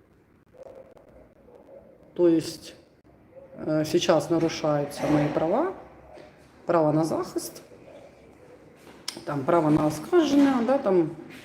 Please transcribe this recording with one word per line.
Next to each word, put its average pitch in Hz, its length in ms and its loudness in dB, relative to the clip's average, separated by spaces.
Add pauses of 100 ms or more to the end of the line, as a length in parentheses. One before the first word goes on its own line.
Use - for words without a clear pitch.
(2250)
То 175 140 2
есть - 480 -2 (920)
Е, 156 160 0
сейчас 165 440 2
нарушаються 156 720 -2 (100)
мої 151 220 2
права, 214 400 0 (920)
право 156 280 2
на 156 100 2
захист, - 580 -6 (1600)
там, 143 220 -6
право 160 240 2
на 151 160 4
оскарження, 277 840 2
да, 262 100 2
там, 185 320 2 (360)